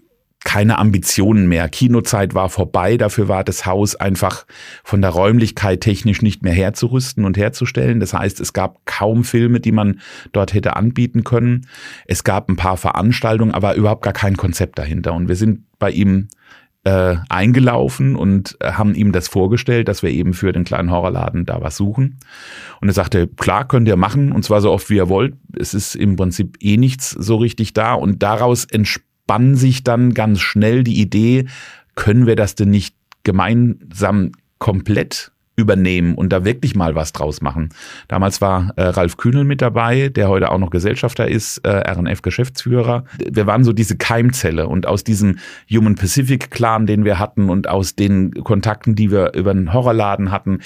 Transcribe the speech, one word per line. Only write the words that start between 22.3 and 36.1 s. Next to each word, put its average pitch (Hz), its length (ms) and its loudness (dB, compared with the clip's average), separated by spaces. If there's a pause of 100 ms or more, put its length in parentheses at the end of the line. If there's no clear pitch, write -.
Und 101 80 0
er 92 60 2
sagte, 90 340 2
klar, 104 400 -2
könnt 120 180 2
ihr 101 100 4
machen, 127 360 2
und 104 140 0
zwar 104 160 2
so 101 100 4
oft, 98 160 -2
wie 104 80 2
ihr 92 140 2
wollt. 113 240 0 (200)
Es - 200 -6
ist 101 200 -4
im 98 220 2
Prinzip 92 440 -2
eh 104 180 2
nichts 131 320 0
so 110 260 -2
richtig 113 380 -2
da. 110 180 0
Und 92 300 -2
daraus 113 420 0
entspann 110 920 0
sich 131 280 2
dann 123 300 2
ganz 107 260 0
schnell 110 420 2
die 117 180 0
Idee, 117 460 2 (500)
können 120 300 4
wir 113 80 4
das 104 200 0
denn 101 160 0
nicht 101 260 0 (280)
gemeinsam 98 1080 0 (260)
komplett - 760 -2 (240)
übernehmen 92 580 2